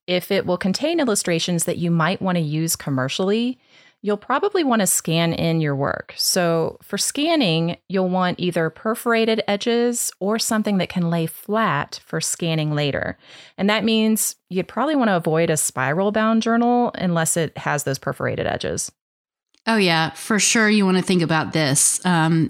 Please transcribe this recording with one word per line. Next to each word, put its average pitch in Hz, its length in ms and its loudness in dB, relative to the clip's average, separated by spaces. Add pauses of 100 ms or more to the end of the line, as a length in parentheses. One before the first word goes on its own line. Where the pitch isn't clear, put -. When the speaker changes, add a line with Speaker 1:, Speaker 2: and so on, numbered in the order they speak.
Speaker 1:
if 180 240 -2
it 196 160 0
will 180 140 0
contain 302 400 -2
illustrations 180 640 0
that - 160 -4
you 170 100 0
might 170 320 0
want 180 140 0
to 170 80 0
use 156 320 -2
commercially, 190 840 -2 (460)
you'll 208 140 -2
probably 320 460 -2
want 233 180 2
to 180 60 0
scan 165 440 0
in 165 300 0
your 147 140 0
work. - 420 -4
So 165 640 0
for - 160 -8
scanning, 202 800 0 (100)
you'll 185 220 0
want 180 300 0
either 170 320 -2
perforated 226 760 0
edges 240 720 0
or 190 200 -2
something 214 400 0
that 170 100 -2
can 170 220 -2
lay 165 160 0
flat 202 760 -4
for - 160 -8
scanning 156 540 -2
later. - 420 -2 (440)
And 196 100 2
that 208 160 2
means 220 500 0 (140)
you'd 180 180 -4
probably 294 280 -2
want 240 140 2
to 190 80 4
avoid 165 340 2
a 156 40 0
spiral 151 560 0
bound 220 300 2
journal 240 540 2
unless 170 420 0
it 156 220 -2
has 147 240 -2
those 135 160 -2
perforated - 480 -4
edges. - 440 -4 (760)
Speaker 2:
Oh, 226 100 2
yeah, 165 320 4
for - 300 -2
sure 214 280 2
you 214 160 4
want 185 140 4
to 175 60 2
think 180 180 2
about 156 320 0
this. - 500 2
Um, 160 460 2